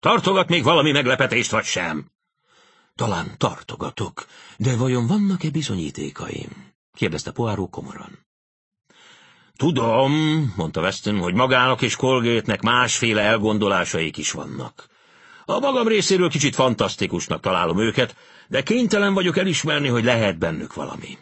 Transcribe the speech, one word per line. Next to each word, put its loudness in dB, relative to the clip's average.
Tartogat 2
még 2
valami 4
meglepetést, 2
vagy 0
sem?” -6
„Talán -4
tartogatok, -6
de 0
vajon 0
vannak-e 0
bizonyítékaim?” -8
kérdezte -4
Poirot -4
komoran. -16
„Tudom”, 2
mondta -2
Weston, -2
„hogy -2
magának 4
és 0
Colgate-nek 0
másféle 2
elgondolásaik 0
is -6
vannak. -12
A -2
magam 0
részéről 2
kicsit 0
fantasztikusnak 0
találom 0
őket, 0
de 0
kénytelen 2
vagyok 0
elismerni, 0
hogy 2
lehet 2
bennük -4
valami. -10